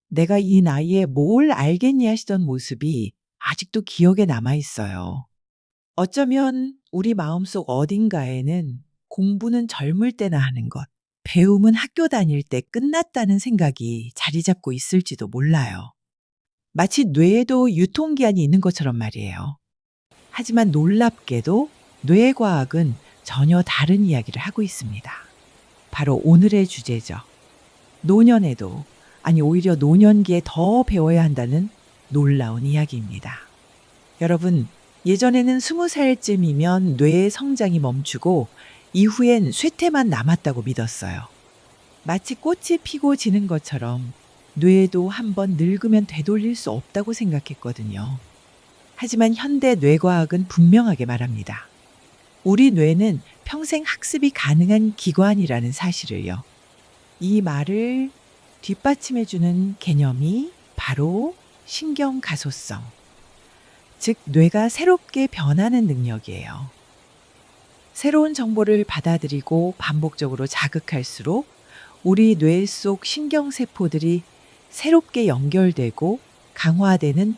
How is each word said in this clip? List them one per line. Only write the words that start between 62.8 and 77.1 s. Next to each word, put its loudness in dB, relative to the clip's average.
즉 -4
뇌가 4
새롭게 0
변하는 0
능력이에요. -6
새로운 2
정보를 2
받아들이고 -2
반복적으로 -4
자극할수록 -6
우리 4
뇌 2
속 -6
신경세포들이 -4
새롭게 2
연결되고 0
강화되는 0